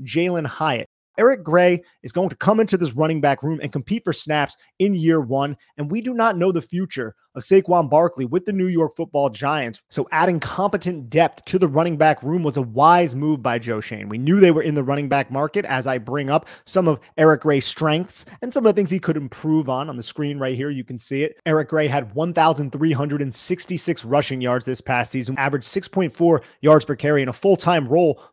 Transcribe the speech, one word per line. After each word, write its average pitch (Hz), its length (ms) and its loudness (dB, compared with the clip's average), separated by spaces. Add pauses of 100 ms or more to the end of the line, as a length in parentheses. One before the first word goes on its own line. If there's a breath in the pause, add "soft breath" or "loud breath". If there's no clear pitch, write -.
Jalen 165 420 -2
Hyatt. 135 420 -2 (320)
Eric 226 240 4
Gray 175 380 4 (220 soft breath)
is - 80 -12
going 180 180 0
to - 60 -12
come 214 240 2
into 214 180 2
this 160 160 -2
running 156 260 0
back 139 220 2
room 160 220 -4
and 143 80 -8
compete 196 320 -6
for 170 100 -2
snaps 151 420 -2 (220 soft breath)
in 202 160 2
year 160 260 2
one, 139 380 -4 (220 soft breath)
and 147 100 -6
we 208 100 -4
do 240 140 -6
not 226 240 0
know 185 140 2
the 170 100 -2
future 139 540 -8 (180)
of 131 80 -12
Saquon 175 480 2
Barkley 156 360 2
with 165 200 -2
the 214 80 -4
New 185 140 0
York 165 280 0
Football 143 360 -2
Giants, 139 580 -4
so - 220 -4
adding 165 280 2
competent 180 680 -4
depth - 360 0
to - 120 -2
the 185 100 2
running 156 300 0
back 151 240 4
room 160 220 -2
was 147 140 -2
a 139 40 -2
wise 143 540 4
move 147 260 -2
by 120 160 -2
Joe 113 240 -4
Schoen. 104 280 -12
We 110 100 -8
knew 160 200 2
they 185 120 8
were 156 100 2
in 151 140 -2
the 143 80 -2
running 139 260 -2
back 139 220 0
market 151 340 -2
as 131 220 -2
I 131 100 -2
bring 135 320 -6
up 151 160 0 (200 loud breath)
some 180 220 0
of 151 120 0 (180 soft breath)
Eric 156 240 6
Gray's 143 240 2
strengths - 600 -4 (180 loud breath)
and 247 100 -10
some 240 140 2
of 202 80 4
the 196 40 0
things 175 120 0
he 185 80 -2
could 156 180 -2
improve 156 520 -2
on. 135 200 -2
On 131 80 -8
the 117 60 -10
screen 147 340 -6
right 131 180 -2
here, 139 140 -4
you 135 140 -6
can 120 160 -12
see 135 240 -4
it. - 240 -6
Eric 156 220 0
Gray 156 180 0
had 127 260 -4
one 160 180 -2
thousand 156 400 2
three 156 200 0
hundred 143 320 -2
and 131 100 -6
sixty-six - 720 -6
rushing 135 340 0
yards 123 260 -2
this 131 160 -6
past 123 300 -2
season, 131 280 -6
averaged 139 260 -2
six - 220 -6
point 180 260 -4
four 170 300 4 (180 loud breath)
yards 151 240 6
per 143 100 -4
carry 147 280 0
in 123 60 -4
a 120 40 -8
full-time 170 540 2
role 156 340 2 (120 loud breath)